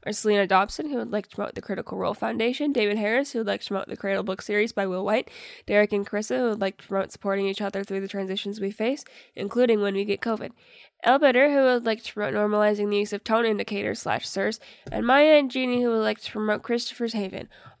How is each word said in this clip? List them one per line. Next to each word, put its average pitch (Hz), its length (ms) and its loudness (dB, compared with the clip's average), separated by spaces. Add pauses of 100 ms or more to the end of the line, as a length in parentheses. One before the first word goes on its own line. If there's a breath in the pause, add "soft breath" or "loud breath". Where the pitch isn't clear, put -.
are 208 60 -6
Selena 208 340 2
Dobson, 196 440 0
who 277 80 -4
would 226 140 -6
like 208 180 -4
to - 80 -20
promote - 180 -6
the 190 60 -6
Critical - 360 -8
Role 185 160 -2
Foundation, 233 600 -2
David 208 240 2
Harris, 226 340 0
who 240 80 -4
would 220 80 -2
like 202 140 -2
to - 80 -10
promote 196 180 -4
the - 80 -10
Cradle 196 280 -2
book 190 180 -6
series 208 320 0
by 196 120 -2
Will 190 200 -4
White, 214 240 0 (360 loud breath)
Derek 208 280 4
and 202 120 0
Carissa, 214 340 -4
who 247 100 2
would 214 120 -2
like 190 200 -2
to - 60 -20
promote 196 260 -2
supporting 196 340 -2
each 196 140 -4
other 196 240 -4
through 196 160 -4
the 196 80 -8
transitions 196 500 -6
we 196 120 -2
face, 247 340 -4 (280 loud breath)
including 226 480 2
when 202 120 0
we 196 100 -2
get 202 160 -2
covid, 214 320 -4 (540 soft breath)
El 262 140 6
Bitter, 269 300 6
who 277 140 4
would 247 220 2
like 220 180 -2
to - 100 -12
promote 208 200 -2
normalizing 208 560 2
the 208 80 2
use 208 160 0
of 202 100 -8
tone 226 220 2
indicators 202 560 -2
slash - 260 -2
sirs, 208 320 -2 (320 loud breath)
and 214 160 -2
Maya 294 300 8
and 277 120 2
Jeannie, 247 340 -2
who 240 80 2
would 220 120 2
like 214 180 -2
to - 120 -12
promote 214 300 -2
Christopher's 233 500 -4
Haven. 196 340 -6 (320 loud breath)